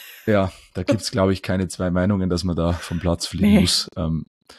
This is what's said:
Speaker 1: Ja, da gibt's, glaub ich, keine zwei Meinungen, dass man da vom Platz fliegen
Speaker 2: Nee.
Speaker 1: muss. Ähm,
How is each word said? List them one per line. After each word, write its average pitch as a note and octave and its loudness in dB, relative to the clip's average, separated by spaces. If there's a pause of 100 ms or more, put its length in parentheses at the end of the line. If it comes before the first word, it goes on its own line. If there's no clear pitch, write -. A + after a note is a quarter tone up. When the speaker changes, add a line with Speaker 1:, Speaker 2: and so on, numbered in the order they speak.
(260)
Speaker 1:
Ja, G2 2 (220)
da F#2 -6
gibt's, - -2
glaub F#2+ 2
ich, F#2+ -2
keine F#2 -2
zwei F#2 -4
Meinungen, F#2 0
dass F2 -2
man F2+ -2
da E2+ 0
vom F2 -6
Platz E2 -2
fliegen G2+ 2
Speaker 2:
Nee. A2 8
Speaker 1:
muss. - 0
Ähm, D#2+ -2 (320)